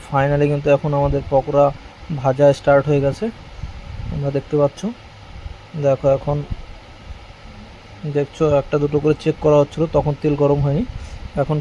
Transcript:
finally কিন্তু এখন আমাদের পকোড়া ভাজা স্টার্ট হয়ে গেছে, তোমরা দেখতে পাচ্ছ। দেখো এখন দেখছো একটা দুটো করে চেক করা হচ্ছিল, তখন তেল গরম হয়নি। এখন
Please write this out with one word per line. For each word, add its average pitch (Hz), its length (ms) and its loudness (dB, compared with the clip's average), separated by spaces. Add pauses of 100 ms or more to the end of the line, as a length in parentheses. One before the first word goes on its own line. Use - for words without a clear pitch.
(120)
finally 143 360 2
কিন্তু 147 220 -2
এখন 143 240 2
আমাদের 143 360 0
পকোড়া 143 420 2 (440)
ভাজা 139 380 4
স্টার্ট 139 340 2
হয়ে 143 140 2
গেছে, 139 240 -2 (840)
তোমরা 143 220 -4
দেখতে 139 260 -2
পাচ্ছ। 143 280 0 (960)
দেখো 139 260 2
এখন 143 340 0 (1600)
দেখছো 143 520 0
একটা 139 200 0
দুটো 147 220 0
করে 151 200 2
চেক 156 220 -2
করা 151 140 4
হচ্ছিল, 147 380 2
তখন 147 280 0
তেল 147 140 0
গরম 143 240 2
হয়নি। 143 240 0 (520)
এখন 151 260 0